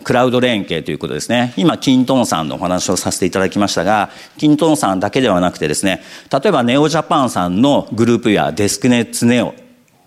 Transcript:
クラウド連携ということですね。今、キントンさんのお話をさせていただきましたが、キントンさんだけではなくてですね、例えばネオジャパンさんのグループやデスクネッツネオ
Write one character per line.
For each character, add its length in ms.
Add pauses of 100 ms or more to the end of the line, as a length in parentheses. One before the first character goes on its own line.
ク 80
ラ 140
ウ 40
ド 80
連 260
携 200
と 80
い 20
う 40
こ 100
と 60
で 60
す 80
ね。 280
今、 200
キ 200
ン 100
ト 140
ン 40
さ 160
ん 80
の 60
お 40
話 320
を 60
さ 140
せ 80
て 80
い 60
た 80
だ 80
き 100
ま 80
し 80
た 80
が、 280 (280)
キ 80
ン 100
ト 140
ン 60
さ 180
ん 60
だ 100
け 100
で 80
は 120
な 100
く 80
て 80
で 80
す 100
ね、 180 (280)
例 200
え 20
ば 100
ネ 160
オ 100
ジ 80
ャ 60
パ 220
ン 60
さ 180
ん 140
の 300
グ 140
ル 120
ー 40
プ 80
や 220
デ 160
ス 100
ク 100
ネ 120
ッ 100
ツ 160
ネ 160
オ 120 (520)